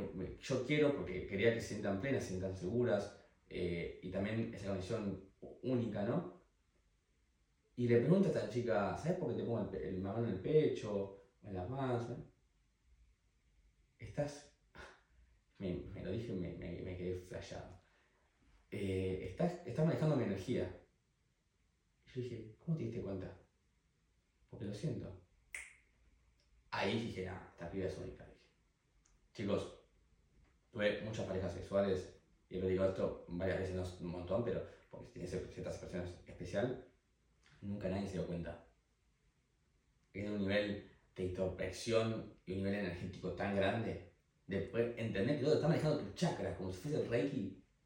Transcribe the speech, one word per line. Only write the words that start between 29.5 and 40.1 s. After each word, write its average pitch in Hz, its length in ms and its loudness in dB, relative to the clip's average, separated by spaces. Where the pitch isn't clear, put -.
tuve 104 300 2
muchas 110 240 -4
parejas 92 280 -2
sexuales, 98 600 2
y 92 100 -2
lo 92 80 2
digo 92 180 6
esto - 440 2
varias 92 300 2
veces, 92 160 -2
no 92 80 0
es - 180 -6
un 87 60 -4
montón, 90 380 0
pero 104 200 0
porque - 220 -14
tiene - 160 -8
cier-, 90 240 -4
cierta 90 200 -6
aceptación 87 440 -6
especial, 101 600 -2
nunca 202 280 -2
nadie 196 180 0
se 185 60 -6
dio 170 140 -2
cuenta. 87 380 -6